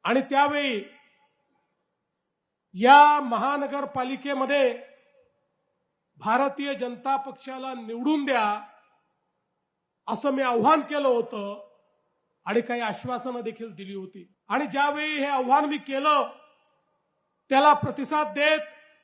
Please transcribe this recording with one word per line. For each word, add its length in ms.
आणि 160
त्यावेळी 600
या 460
महानगरपालिकेमध्ये 1600
भारतीय 540
जनता 440
पक्षाला 580
निवडून 500
द्या 360
असं 240
मी 120
आव्हान 380
केलं 260
होतं 520
आणि 160
काही 200
आश्वासनं 600
देखील 320
दिली 220
होती. 300
आणि 180
ज्यावेळी 500
हे 100
आव्हान 380
मी 140
केलं 500
त्याला 240
प्रतिसाद 580
देत 260